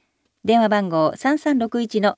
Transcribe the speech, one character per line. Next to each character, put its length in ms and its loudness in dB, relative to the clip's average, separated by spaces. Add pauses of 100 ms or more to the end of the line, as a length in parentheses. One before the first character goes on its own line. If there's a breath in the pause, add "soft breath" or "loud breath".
(460)
電 140 4
話 100 2
番 180 0
号 280 0
三 240 -2
三 180 0
六 240 -2
一 180 -4
の 180 0